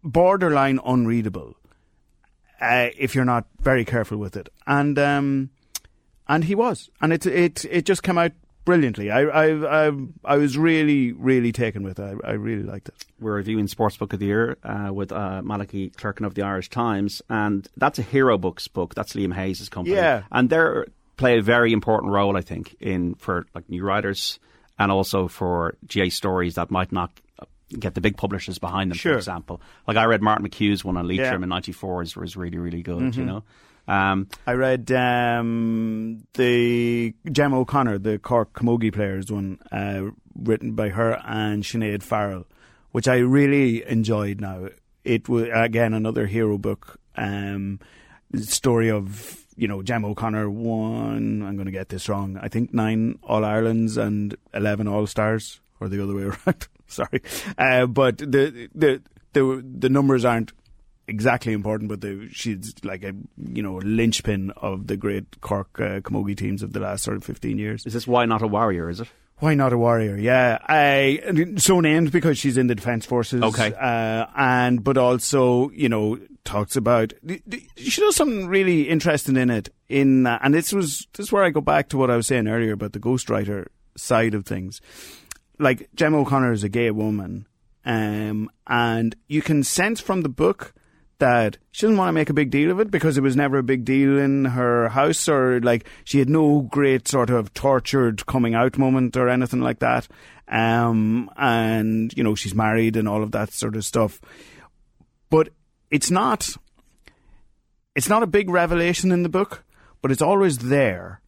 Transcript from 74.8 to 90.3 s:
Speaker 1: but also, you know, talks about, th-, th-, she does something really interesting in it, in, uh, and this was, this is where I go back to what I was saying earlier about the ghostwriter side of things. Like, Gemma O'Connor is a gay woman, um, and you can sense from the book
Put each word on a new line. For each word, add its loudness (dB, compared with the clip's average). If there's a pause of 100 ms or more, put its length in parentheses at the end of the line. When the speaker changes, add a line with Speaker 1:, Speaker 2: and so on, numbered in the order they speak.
Speaker 1:
but 2
also, 4
you 0
know, 0 (280)
talks -4
about, 2 (160)
th-, -10
th-, -12
she -4
does 4
something 0
really 4
interesting 2
in 4
it, -2 (200)
in, 4
uh, 2
and 4
this 2
was, -2
this -10
is -2
where 4
I 4
go 0
back 0
to -4
what 4
I 2
was 0
saying 0
earlier 0
about -6
the -10
ghostwriter -4 (300)
side 2
of -4
things. -8 (800)
Like, 0
Gemma 2
O'Connor 2
is -2
a -2
gay 0
woman, -4 (400)
um, -2 (180)
and 0 (120)
you 0
can 2
sense 0
from -2
the -2
book -2 (440)